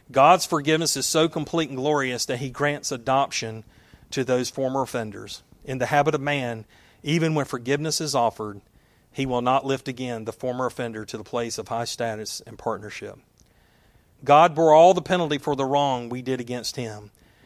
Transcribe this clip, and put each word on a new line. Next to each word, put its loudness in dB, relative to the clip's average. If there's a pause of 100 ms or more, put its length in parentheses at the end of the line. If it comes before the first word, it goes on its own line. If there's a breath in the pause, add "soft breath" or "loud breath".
(120 soft breath)
God's 6
forgiveness 0
is -4
so 2
complete -4
and -8
glorious 0
that -4
he -6
grants -4
adoption -2 (460 soft breath)
to -4
those 0
former -2
offenders. -8 (220)
In -8
the -2
habit 2
of -2
man, -4 (360 soft breath)
even 0
when 0
forgiveness -2
is -6
offered, -2 (500 soft breath)
he -4
will -2
not 2
lift -4
again -8
the -8
former -4
offender -8
to -12
the -12
place -6
of -10
high -4
status -8
and -20
partnership. -8 (1040 soft breath)
God 8
bore 6
all 10
the -2
penalty 0
for -2
the 0
wrong 0
we -8
did -4
against -8
him. -10 (360 soft breath)